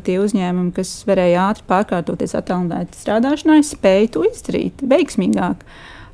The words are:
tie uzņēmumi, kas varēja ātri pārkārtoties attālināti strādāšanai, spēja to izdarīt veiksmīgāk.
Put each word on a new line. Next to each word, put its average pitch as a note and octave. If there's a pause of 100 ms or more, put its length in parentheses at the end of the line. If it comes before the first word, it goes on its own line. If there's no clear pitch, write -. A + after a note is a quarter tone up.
tie F#3
uzņēmumi, F3+
kas F#3+
varēja F#3
ātri G#3+
pārkārtoties F3+
attālināti F3+
strādāšanai, D4
spēja G#3
to E4
izdarīt -
veiksmīgāk. G#3 (480)